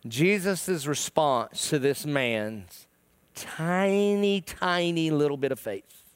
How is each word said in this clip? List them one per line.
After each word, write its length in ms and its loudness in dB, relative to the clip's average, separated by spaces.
Jesus 600 0
response 800 0
to 100 2
this 260 0
man's 800 -2
tiny, 1040 0
tiny 720 0
little 260 2
bit 140 0
of 80 -4
faith 440 -10